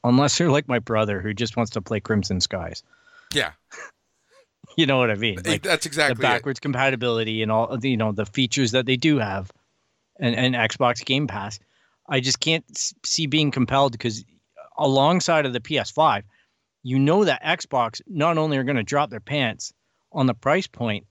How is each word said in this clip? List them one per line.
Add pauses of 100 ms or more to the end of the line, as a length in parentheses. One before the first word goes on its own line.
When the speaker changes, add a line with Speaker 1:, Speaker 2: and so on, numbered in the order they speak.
Speaker 1:
unless
they're
like
my
brother
who
just
wants
to
play
Crimson
Skies. (500)
Speaker 2:
Yeah. (200)
Speaker 1:
<laughs> (960)
You
know
what
I
mean?
Speaker 2:
Eh,
Speaker 1:
Like,
Speaker 2:
that's
exactly
Speaker 1:
the
Speaker 2:
it.
Speaker 1:
backwards
compatibility
and
all
of
the,
you
know,
the
features
that
they
do
have, (680)
and,
and
Xbox
Game
Pass, (500)
I
just
can't
s-, (100)
see
being
compelled,
'cause (540)
alongside
of
the
P
S
five, (600)
you
know
that
Xbox
not
only
are
gonna
drop
their
pants (400)
on
the
price
point